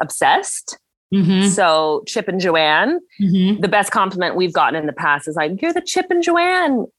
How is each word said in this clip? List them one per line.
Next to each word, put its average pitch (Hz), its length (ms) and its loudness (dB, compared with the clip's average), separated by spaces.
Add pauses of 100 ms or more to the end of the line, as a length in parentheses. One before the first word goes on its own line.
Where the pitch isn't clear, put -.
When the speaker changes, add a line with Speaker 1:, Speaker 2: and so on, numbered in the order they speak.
Speaker 1:
obsessed. - 760 -2 (360)
Speaker 2:
Mm-hmm. 190 360 2
Speaker 1:
So 160 580 2
Chip 214 200 -6
and 185 140 -4
Joanne, 170 580 2 (220)
Speaker 2:
Mm-hmm. 190 400 2
Speaker 1:
the 196 60 0
best 202 240 0
compliment 185 440 -2
we've 180 160 0
gotten 147 240 0
in 151 120 -4
the 147 60 -4
past 147 340 -2
is 156 80 -8
like, 165 260 -4
"You're 330 100 0
the 349 80 -4
Chip 359 300 -4
and 349 140 0
Joanne 339 640 0 (120)